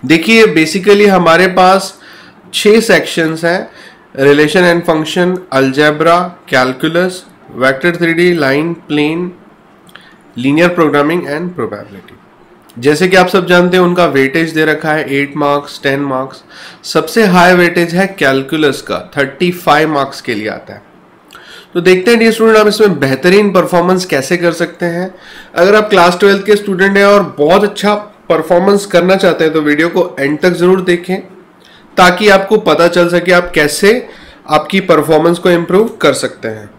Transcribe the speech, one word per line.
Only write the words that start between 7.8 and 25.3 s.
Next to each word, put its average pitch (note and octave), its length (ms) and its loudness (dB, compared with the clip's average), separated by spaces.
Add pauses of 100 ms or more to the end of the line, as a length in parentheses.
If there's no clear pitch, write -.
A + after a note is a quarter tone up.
three E3 220 -4
D, F3+ 180 2
line, D3 360 -2 (180)
plane, D#3 360 -2 (1080)
linear C#3+ 320 0
programming D#3 580 0
and D#3 280 -8
probability। G#2 600 -12 (640)
जैसे D3 300 0
कि F3+ 100 0
आप F3+ 100 4
सब F#3 200 0
जानते F3+ 300 2
हैं F3+ 60 4
उनका F3+ 240 0
वेटेज C#3 460 -2
दे D#3 120 0
रखा D#3 280 -2
है C#3 220 -4
eight C#3 220 -4
marks, C#3+ 460 -2
ten C#3 160 -2
marks। C3 440 -8 (400)
सबसे D#3+ 420 -4
हाई F3+ 280 4
वेटेज F3 420 0
है F#3+ 100 0 (140)
calculus C3+ 640 -2
का, F#2 180 -8 (180)
थर्टी C#3 340 -4
फ़ाइव D#3 420 0
marks C#3 280 -6
के B2 120 -8
लिए G#2+ 160 -6
आता - 240 -14
है। G2+ 80 -20 (920)
तो F3 80 -4
देखते F#3 300 2
हैं A3+ 80 4
dear A3+ 140 2
student, A3 240 2
आप G#3+ 100 4
इसमें G#3 320 2
बेहतरीन F#3 540 2
performance F3+ 520 0
कैसे D3 320 -2
कर E3+ 140 0
सकते E3+ 340 -6
हैं। F3 240 -6 (460)